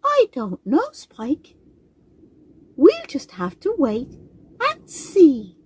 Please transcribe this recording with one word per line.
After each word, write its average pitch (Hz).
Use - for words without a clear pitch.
I 554
don't 208
know, 320
Spike. -
We'll 622
just -
have 185
to 427
wait 247
and 605
see. 254